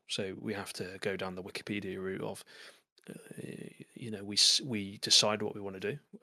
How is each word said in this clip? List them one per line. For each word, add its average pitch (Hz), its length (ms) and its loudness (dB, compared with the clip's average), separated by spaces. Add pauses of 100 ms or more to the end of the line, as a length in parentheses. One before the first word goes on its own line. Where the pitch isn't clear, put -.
So 95 320 -4
we 110 140 -4
have 98 200 -6
to 92 280 -8
go 98 160 0
down 92 180 -4
the 92 80 -6
Wikipedia 98 540 -4
route 95 240 -4
of, 101 220 -6 (640)
uh, - 40 -12 (800)
you 113 160 -8
know, 101 120 -6
we 101 120 -6
s-, - 260 8
we 107 380 -2
decide 107 420 8
what 104 140 -2
we 104 40 -8
wanna 98 200 -6
do, 104 180 -2 (260)